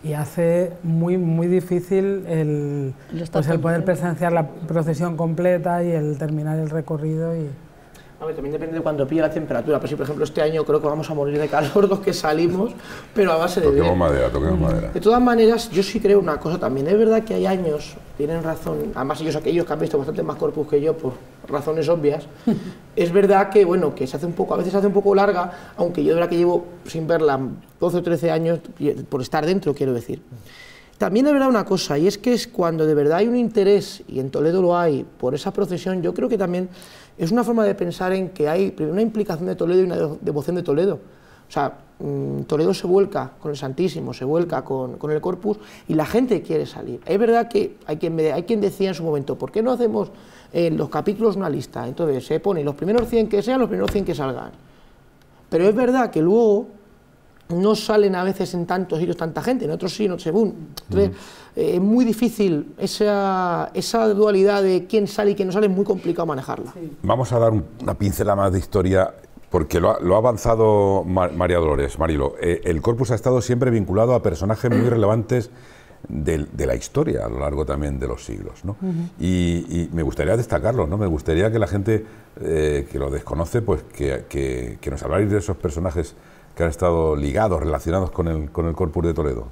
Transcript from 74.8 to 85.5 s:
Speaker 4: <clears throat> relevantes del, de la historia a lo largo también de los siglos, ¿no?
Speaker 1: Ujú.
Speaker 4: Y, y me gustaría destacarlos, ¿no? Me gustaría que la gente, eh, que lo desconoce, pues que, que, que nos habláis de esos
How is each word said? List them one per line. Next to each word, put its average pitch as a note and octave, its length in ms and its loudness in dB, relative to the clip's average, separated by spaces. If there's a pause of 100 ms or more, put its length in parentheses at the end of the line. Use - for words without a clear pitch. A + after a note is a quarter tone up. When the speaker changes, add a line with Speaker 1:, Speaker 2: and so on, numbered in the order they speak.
Speaker 4:
<clears throat> - 0 -
relevantes A2+ 600 0 (580)
del, D2+ 460 -2
de C#2+ 120 -4
la B1 100 0
historia A#1+ 500 -4
a A1 40 -6
lo A#1+ 100 -6
largo C#2+ 260 -2
también C#2+ 340 -4
de C2 80 -6
los A#1 180 -8
siglos, G1+ 400 -12
¿no? G2 60 -6
Speaker 1:
Ujú. F#3 220 -6 (260)
Speaker 4:
Y, F2 500 0
y E2+ 240 -4
me E2+ 100 -2
gustaría C#2+ 340 0
destacarlos, G#2 520 0
¿no? F#2+ 80 -2
Me G#2+ 80 0
gustaría E2 460 0
que A2+ 80 0
la G#2 80 0
gente, G2+ 380 0 (360)
eh, D2+ 500 0
que - 60 -6
lo C#2 140 -2
desconoce, D#2+ 500 -4
pues F#2+ 220 -2
que, C2 460 -6
que, B1+ 520 -6
que - 80 -8
nos C#2 140 -8
habláis F#2 260 0
de G2+ 80 2
esos F#2 200 -4